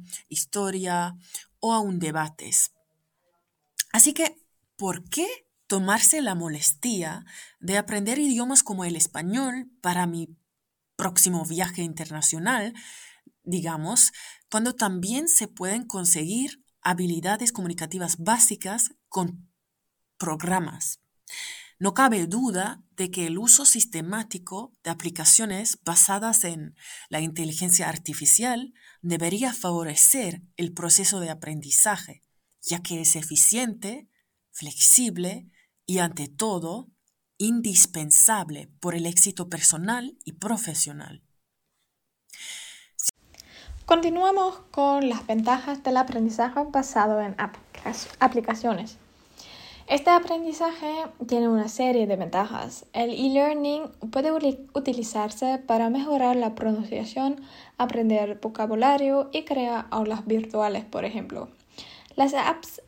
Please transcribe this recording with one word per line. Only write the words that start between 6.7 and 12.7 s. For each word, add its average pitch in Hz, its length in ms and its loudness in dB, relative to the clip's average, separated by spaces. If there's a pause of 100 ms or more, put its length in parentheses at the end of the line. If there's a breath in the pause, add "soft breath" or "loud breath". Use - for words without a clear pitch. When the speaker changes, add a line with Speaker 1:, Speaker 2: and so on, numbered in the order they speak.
Speaker 1:
de 190 180 0
aprender 208 400 -2
idiomas 262 440 2
como 190 220 -4
el 170 120 -2
español 247 720 -2 (100)
para 180 260 0
mi 170 300 -6 (600)
próximo 180 480 2
viaje 175 380 -2
internacional, 165 920 -2 (680 loud breath)